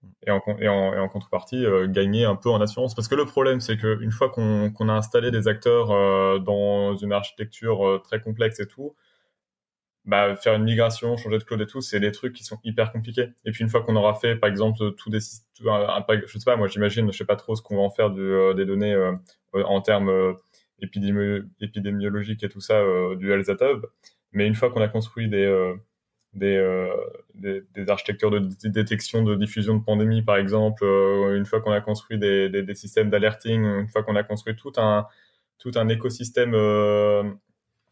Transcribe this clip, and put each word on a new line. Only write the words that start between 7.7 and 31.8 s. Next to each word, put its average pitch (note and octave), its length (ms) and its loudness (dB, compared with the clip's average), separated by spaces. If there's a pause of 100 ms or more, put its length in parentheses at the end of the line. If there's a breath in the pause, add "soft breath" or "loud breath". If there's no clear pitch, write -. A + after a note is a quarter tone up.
euh, F#2+ 140 2
très A2 220 -6
complexe A2 400 -2
et G2 80 -8
tout, C#3+ 260 -14 (1080)
bah, G2+ 320 2
faire A2 180 2
une G#2+ 80 2
migration, A#2 540 0
changer A2 220 -2
de G#2+ 40 -6
cloud A2+ 180 -6
et G#2 60 -4
tout, C3+ 140 -10
c'est G#2+ 180 -4
des G#2 140 0
trucs B2+ 200 -8
qui - 120 -16
sont A2 180 -12
hyper A2+ 300 -2
compliqués. A#2 400 -4 (120)
Et A2 60 -6
puis A2+ 140 -4
une A2+ 40 0
fois A2+ 140 0
qu'on A2 140 0
aura G#2+ 180 4
fait, A#2 220 -2
par A2 120 2
exemple, G#2 440 -2
tout - 180 -12
des G#2+ 80 -2
syst-, - 280 -10 (100)
tout A2 120 -6
un, G#2 200 2
un, G2 160 -2 (200)
je - 140 -14
sais A2 60 -10
pas, B2 120 4
moi G#2 120 0
j'imagine, G#2 420 0
je - 80 -6
sais G2 60 -8
pas G#2 100 0
trop A2 220 -4
ce A2 60 -10
qu'on G#2 140 -6
va G2 60 4
en G2 80 2
faire G#2+ 200 2
du, F#2+ 100 -6
euh, F#2+ 340 2
des F#2+ 120 0
données, G2+ 280 0
euh, F#2 180 2 (400 soft breath)
en G2 280 2
termes, G2+ 300 2
euh, F#2+ 240 2 (460 soft breath)
épidémi-, G2+ 640 -2 (180)
épidémiologiques G#2 840 -4
et G2+ 40 -4
tout G2+ 120 -18
ça, A2+ 140 0
euh, F#2+ 420 2
du G2 160 0
Health G2 160 0
Data B2 240 2
Hub. A2+ 140 -6 (460 soft breath)
Mais G2+ 140 0
une A2 80 2
fois A#2+ 160 2
qu'on A#2 120 -2
a G#2+ 60 2
construit A2+ 400 -4
des, G2+ 160 2
euh, F#2 300 2 (600)
des, G2 200 0
euh, F#2 400 0 (400)
des, G2 300 -8 (100)
des G2 160 -4
architectures G#2 400 -2
de G#2 80 2
d-, G2 300 -4
détection, A2 560 -2
de G#2 100 2
diffusion G#2 420 0
de G#2+ 60 -2
pandémie, A2 400 2
par G#2 140 2
exemple, G#2+ 480 0
euh, G2 520 2
une G2+ 100 -2
fois A2 140 -2
qu'on A2 120 0
a G#2 80 2